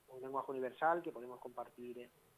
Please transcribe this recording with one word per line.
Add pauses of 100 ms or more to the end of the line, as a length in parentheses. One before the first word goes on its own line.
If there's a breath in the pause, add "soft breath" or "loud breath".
un
lenguaje
universal
que
podemos
compartir
en, (260)